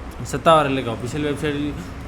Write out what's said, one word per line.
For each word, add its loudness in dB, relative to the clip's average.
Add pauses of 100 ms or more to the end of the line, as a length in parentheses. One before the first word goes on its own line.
(260)
સત્તાવાર, 6
એટલે 0
કે -4
ઓફિશિયલ -4
વેબસાઇટ -2 (520)